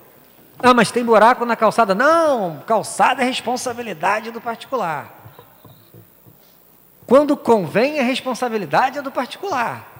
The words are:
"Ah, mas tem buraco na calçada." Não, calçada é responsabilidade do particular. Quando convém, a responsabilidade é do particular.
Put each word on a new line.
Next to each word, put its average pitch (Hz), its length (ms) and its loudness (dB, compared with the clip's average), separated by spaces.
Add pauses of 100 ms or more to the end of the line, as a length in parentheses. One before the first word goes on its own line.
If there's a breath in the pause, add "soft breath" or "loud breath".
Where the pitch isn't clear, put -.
(600)
"Ah, 247 140 6
mas 233 180 2
tem 240 120 -2
buraco 233 420 6
na 233 100 -2
calçada." 208 400 2
Não, 254 720 2
calçada 226 540 0
é 247 40 0
responsabilidade 226 1080 -4
do 226 100 -14
particular. 185 720 -8 (1900)
Quando 277 300 4
convém, 233 640 0
a 262 40 0
responsabilidade 240 960 -2
é - 20 -6
do 262 100 -10
particular. 247 760 -6 (120)